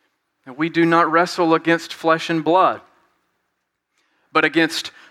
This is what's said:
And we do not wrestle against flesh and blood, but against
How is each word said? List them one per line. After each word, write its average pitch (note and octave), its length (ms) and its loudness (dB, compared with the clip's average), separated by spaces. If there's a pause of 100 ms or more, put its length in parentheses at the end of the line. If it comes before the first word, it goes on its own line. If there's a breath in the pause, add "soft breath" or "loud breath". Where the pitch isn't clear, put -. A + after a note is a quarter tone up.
(460)
And B2+ 100 -20
we D#3+ 140 -4
do E3 160 2
not E3 260 2
wrestle E3+ 400 0
against E3 400 0
flesh E3 380 -2
and E3 120 -2
blood, D#3 380 2 (1500)
but D#3 100 0
against D#3 480 -2 (200 loud breath)